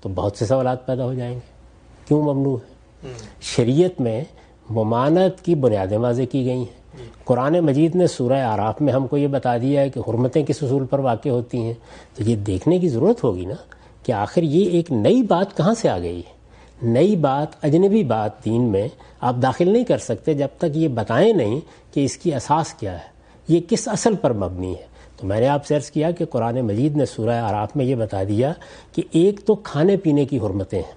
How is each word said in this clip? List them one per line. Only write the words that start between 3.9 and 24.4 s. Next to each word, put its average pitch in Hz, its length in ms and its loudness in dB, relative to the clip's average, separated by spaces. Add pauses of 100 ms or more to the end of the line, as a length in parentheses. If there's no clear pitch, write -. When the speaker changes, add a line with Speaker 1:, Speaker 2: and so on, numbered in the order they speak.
Speaker 1:
میں 117 220 -2 (460)
ممانعت 123 760 2
کی 170 100 2
بنیادیں 104 420 2
واضح 120 240 0 (100)
کی 131 140 -2
گئی 127 120 -2
ہیں۔ - 400 -12
Speaker 2:
جی۔ 120 120 -16 (160)
Speaker 1:
قرآن 135 340 2
مجید 156 360 2
نے 180 120 4
سورہ 135 360 0
اعراف 107 380 -2
میں 143 120 2
ہم 131 140 0
کو 147 100 -2
یہ 143 100 2
بتا 127 300 0
دیا 139 240 0
ہے 139 80 2
کہ 127 180 -8
حرمتیں 123 360 0
کس 131 200 -2
اصول 135 220 0
پر 139 160 -2
واقع 127 280 -2
ہوتی 123 320 -2
ہیں، 113 120 -4 (420)
تو 107 140 -2
یہ 117 60 2 (120)
دیکھنے 123 320 0
کی 175 100 2
ضرورت 151 340 0
ہوگی 90 220 0
نا 117 140 -10 (440)
کہ - 80 -4
آخر 170 320 0
یہ 165 260 2
ایک 170 220 0
نئی 139 320 4
بات 190 340 0
کہاں 180 160 2
سے 180 160 0
آ 107 100 -2
گئی 87 180 -6
ہے۔ - 720 -12
نئی 151 300 4
بات، 147 480 -2
اجنبی 190 400 4
بات 110 400 -2
دین 113 260 0
میں 101 160 0 (340)
آپ 127 200 0
داخل 135 280 2
نہیں 240 140 4
کر 214 140 0
سکتے - 360 -2
جب 139 240 -4
تک 156 200 -2
یہ 160 180 2
بتائیں 117 380 2
نہیں 127 260 0 (340)
کہ 143 120 0
اس - 120 -4
کی 165 160 -2
اساس 147 400 0
کیا 95 200 -8
ہے، 82 140 -14 (400)
یہ 165 120 4 (100)
کس 220 180 -2
اصل 220 340 0
پر 131 120 2
مبنی 92 420 -4